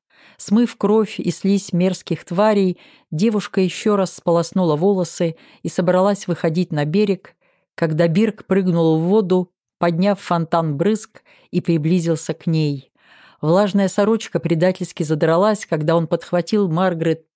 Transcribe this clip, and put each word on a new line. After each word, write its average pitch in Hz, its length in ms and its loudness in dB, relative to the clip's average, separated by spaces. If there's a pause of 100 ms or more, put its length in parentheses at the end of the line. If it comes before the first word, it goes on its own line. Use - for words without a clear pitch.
(360)
Смыв 233 400 0
кровь 208 420 0
и - 120 -4
слизь 196 420 -2
мерзких 180 520 -2
тварей, 196 540 0 (320)
девушка 202 500 -2
еще 202 360 0
раз 190 180 -2
сполоснула 170 640 0
волосы 175 600 0 (260)
и 170 60 -6
собралась 185 580 0
выходить 170 460 -2
на 147 120 0
берег, 190 500 -2 (400)
когда 160 320 0
Бирк 202 400 0
прыгнул 170 520 2
в 160 40 0
воду, 185 500 0 (260)
подняв 180 420 0
фонтан 165 560 -2
брызг, 202 460 -2 (280)
и 175 100 -2
приблизился 160 720 0
к - 140 -14
ней. 151 460 -2 (480)
Влажная 190 480 2
сорочка 208 520 -2
предательски 170 600 -2
задралась, 160 640 0
когда 156 300 0
он 165 100 0
подхватил 175 640 -2
Маргарет 160 640 -2